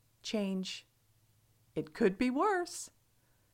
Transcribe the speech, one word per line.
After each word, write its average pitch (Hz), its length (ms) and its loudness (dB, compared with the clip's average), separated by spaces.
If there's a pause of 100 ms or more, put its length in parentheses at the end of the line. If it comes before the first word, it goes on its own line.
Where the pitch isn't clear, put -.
(240)
Change, 190 640 -4 (880)
it 156 180 -4
could 196 240 4
be 254 140 2
worse. 349 580 0 (640)